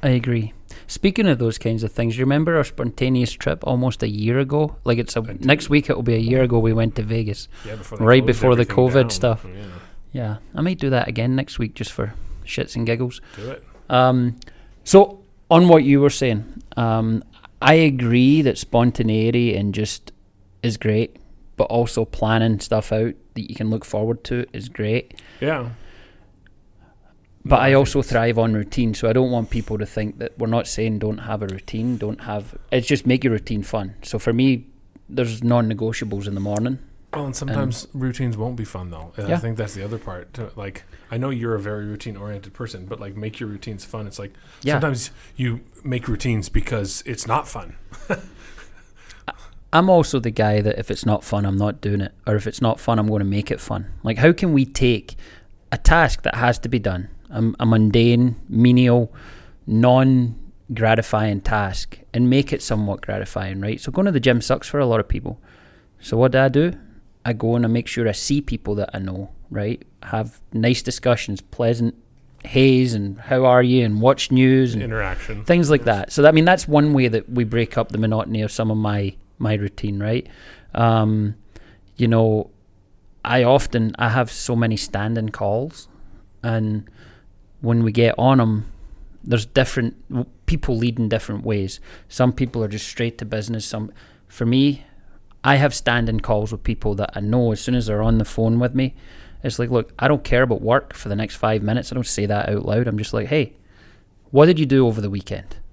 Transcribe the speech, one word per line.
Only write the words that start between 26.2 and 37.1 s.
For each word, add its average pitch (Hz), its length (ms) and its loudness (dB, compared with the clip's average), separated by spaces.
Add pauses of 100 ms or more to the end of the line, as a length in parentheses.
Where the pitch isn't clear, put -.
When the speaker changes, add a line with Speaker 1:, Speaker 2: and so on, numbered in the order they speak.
Speaker 1:
But 139 120 4
Speaker 2:
No, 117 60 4
Speaker 1:
I 135 60 4
Speaker 2:
I 135 60 6
Speaker 1:
also 135 260 4
Speaker 2:
think - 40 -2
it's - 80 -6
Speaker 1:
thrive 117 260 2
on 113 160 2
routine, 107 400 -2
so 117 140 -2
I 110 40 2
don't 127 180 4
want 117 200 -2
people 110 280 -4
to 104 80 -6
think 107 320 -6
that - 200 -10
we're 117 100 -2
not 117 180 0
saying 110 340 -2
don't 107 180 -4
have 107 240 -8
a 104 40 -6
routine, 110 520 -6
don't 107 240 -8
have, 104 340 -10 (160)
it's 127 140 0
just - 200 0
make 123 180 2
your 123 100 2
routine 104 280 -6
fun. 98 400 -8
So - 160 -8
for 113 140 -2
me, 123 340 2 (420)
there's 117 360 -4
non-negotiables 110 840 -2
in 98 80 -6
the 95 60 -6
morning. 107 380 -2 (360)